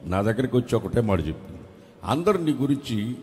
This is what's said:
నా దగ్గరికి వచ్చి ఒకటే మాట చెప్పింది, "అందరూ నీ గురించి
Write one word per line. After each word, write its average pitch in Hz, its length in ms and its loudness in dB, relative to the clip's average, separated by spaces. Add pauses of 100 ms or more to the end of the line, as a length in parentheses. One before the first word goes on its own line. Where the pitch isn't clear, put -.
నా 92 180 0
దగ్గరికి 123 340 0
వచ్చి 123 200 2
ఒకటే 104 240 0
మాట 104 180 2
చెప్పింది, - 440 -6 (420)
"అందరూ 175 340 2
నీ 156 140 0
గురించి 123 720 -2